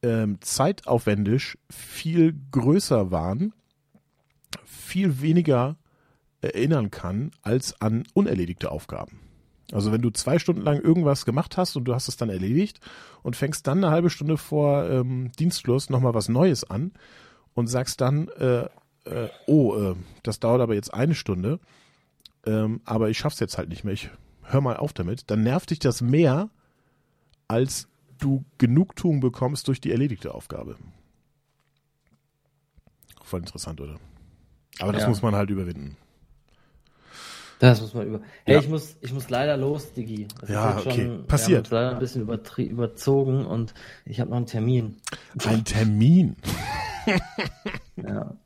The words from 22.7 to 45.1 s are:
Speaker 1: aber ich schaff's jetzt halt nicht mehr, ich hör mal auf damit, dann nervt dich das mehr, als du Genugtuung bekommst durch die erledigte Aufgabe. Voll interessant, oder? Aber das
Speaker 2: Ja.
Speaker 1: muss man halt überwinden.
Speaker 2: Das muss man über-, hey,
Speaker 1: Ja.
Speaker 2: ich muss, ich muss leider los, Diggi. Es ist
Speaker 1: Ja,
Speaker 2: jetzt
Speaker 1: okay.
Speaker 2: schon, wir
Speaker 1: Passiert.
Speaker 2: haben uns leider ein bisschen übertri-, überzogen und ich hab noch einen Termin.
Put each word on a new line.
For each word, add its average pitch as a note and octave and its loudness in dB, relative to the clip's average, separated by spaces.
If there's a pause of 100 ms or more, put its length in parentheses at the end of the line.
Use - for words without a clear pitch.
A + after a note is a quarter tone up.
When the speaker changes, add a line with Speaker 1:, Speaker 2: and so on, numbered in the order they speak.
Speaker 1:
aber A2 0
ich A2+ -2
schaff's - -4
jetzt - -4
halt D#2 -6
nicht E2 -10
mehr, G2+ -2
ich - -10 (320)
hör - 0
mal B2+ -2
auf D3 -6
damit, F#2+ -6
dann G#2+ 2
nervt C3 0
dich E3 -2
das B2+ 0
mehr, D3 2 (1000)
als B2 0 (300)
du C#3 0 (140)
Genugtuung D3 4
bekommst B2+ -2
durch C3+ 0
die - -4
erledigte A2+ -2
Aufgabe. - -12 (2500)
Voll - -8
interessant, D#2+ -12
oder? D2 -12 (800)
Aber - -2
das G#2 0
Speaker 2:
Ja. G#2+ 2
Speaker 1:
muss G#2+ 0
man A2 2
halt G2+ 0
überwinden. E2 -6 (1600)
Speaker 2:
Das A#2+ 8
muss G#2+ -10
man A2 -4
über-, G#2+ -6 (240)
hey, C3+ 6
Speaker 1:
Ja. D3+ 10
Speaker 2:
ich C#3 -2
muss, D#3 -4
ich B2 -8
muss C3 -8
leider C#3 0
los, C#3 -4
Diggi. A2 -8 (120)
Es - -16
ist G#2+ -6
Speaker 1:
Ja, G#2+ 2
Speaker 2:
jetzt F#2 -4
Speaker 1:
okay. B2+ 0
Speaker 2:
schon, A#2+ -2 (100)
wir - -14
Speaker 1:
Passiert. D3 4
Speaker 2:
haben A2+ 0
uns - -10
leider A#2 0
ein A#2+ -6
bisschen B2 -4
übertri-, G#2+ -6
überzogen C3 0
und A2+ -4 (320)
ich A#2+ -8
hab - -2
noch A#2+ -2
einen A#2 -2
Termin. A2+ -2 (500)